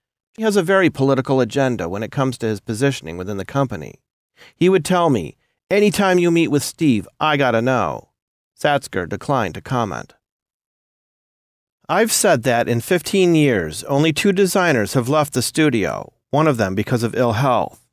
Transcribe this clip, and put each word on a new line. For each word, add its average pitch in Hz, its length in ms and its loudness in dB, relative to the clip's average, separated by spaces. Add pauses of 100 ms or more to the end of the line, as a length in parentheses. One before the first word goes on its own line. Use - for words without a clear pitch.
(360)
he 220 80 -6
has 208 100 2
a 202 80 2
very 185 260 2
political 135 520 0
agenda 120 480 0
when 101 160 -6
it - 80 -10
comes 131 260 -2
to 117 80 -4
his 107 140 -4
positioning 113 560 -4
within 95 220 -8
the 92 60 -6
company. 107 540 -6 (560)
He 175 140 2
would 185 160 2
tell 175 260 2
me, 92 260 -2 (320)
"Anytime 190 520 2
you 170 100 2
meet 165 180 2
with 139 140 0
Steve, 120 460 -2 (100)
I 151 180 0
gotta 123 240 0
know." 107 500 -2 (460)
Satsker 135 520 -4
declined 104 460 -4
to 92 60 -12
comment. 107 540 -6 (1700)
I've 208 240 2
said 151 320 2
that 120 240 2
in 117 120 0
fifteen 180 540 2
years, 104 500 2
only 147 280 0
two 202 180 0
designers 175 640 2
have 123 160 0
left 151 240 0
the 123 100 -2
studio, 107 680 -2 (180)
one 151 160 2
of 139 100 2
them 98 200 -2
because 110 260 -2
of 113 140 -4
ill 120 160 2
health. 120 600 -2